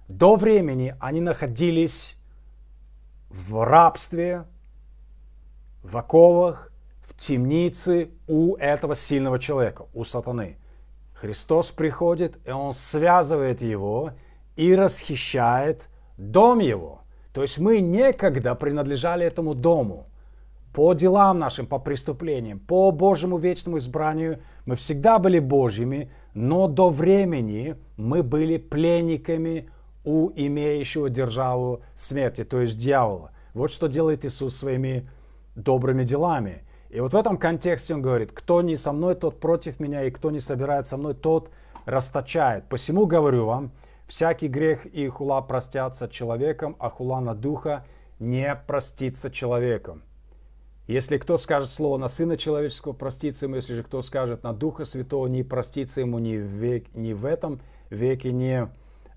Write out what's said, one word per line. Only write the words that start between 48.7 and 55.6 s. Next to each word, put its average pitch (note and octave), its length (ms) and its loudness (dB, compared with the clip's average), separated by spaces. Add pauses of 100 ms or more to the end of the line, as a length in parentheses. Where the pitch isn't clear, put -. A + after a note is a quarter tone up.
человеком. A#2+ 720 -4 (840)
Если C3 300 -2
кто E3 220 0
скажет C#3 320 -4
слово C#3+ 260 -4
на C3 120 -4
Сына E3 280 -4
Человеческого, D3 560 -4
простится C3 540 -8
ему, C3+ 100 -6
если B2+ 160 -8
же A#2 120 -8
кто C3 180 -8
скажет B2 400 -6
на A#2 100 -8
Духа D3+ 320 -6
Святого, C3 440 -6
не B2+ 160 -2
простится C3 560 -6